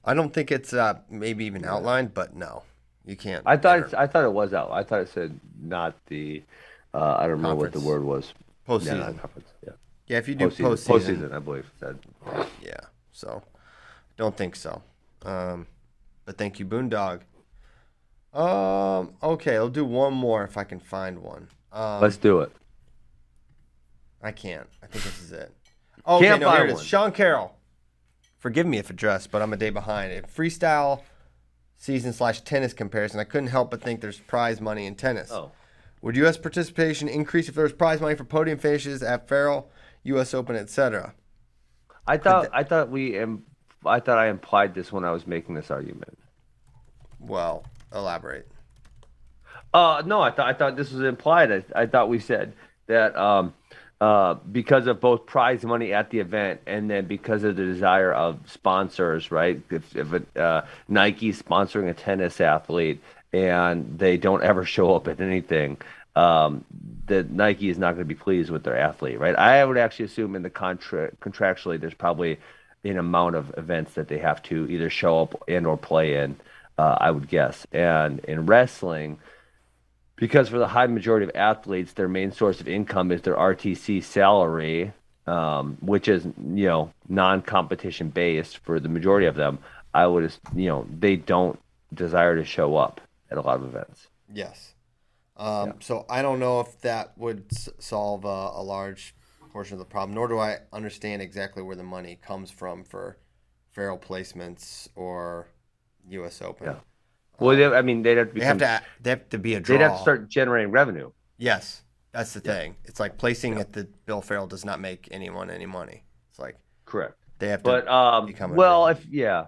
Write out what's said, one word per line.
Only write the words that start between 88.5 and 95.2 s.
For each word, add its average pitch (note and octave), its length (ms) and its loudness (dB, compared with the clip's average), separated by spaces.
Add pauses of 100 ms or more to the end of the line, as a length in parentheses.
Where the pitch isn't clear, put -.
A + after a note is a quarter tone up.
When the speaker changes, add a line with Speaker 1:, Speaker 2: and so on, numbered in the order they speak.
Speaker 2:
for E2 240 -2
the D#2 80 -4
majority F2+ 380 4
of D2+ 80 0
them, D2 240 -2 (340)
I F2 140 6
would, E2+ 260 2 (200)
you F2+ 140 -2
know, C#2 180 -2 (140)
they G2 160 4
don't F2+ 420 0 (360)
desire E2+ 420 4
to D#2+ 80 -2
show D2+ 320 0
up C#2+ 240 0 (320)
at B1+ 60 -6
a D2+ 40 -4
lot C2+ 140 0
of C2 80 -8
events. A#1 440 -14 (260)
Speaker 1:
Yes. G2 400 -14 (640)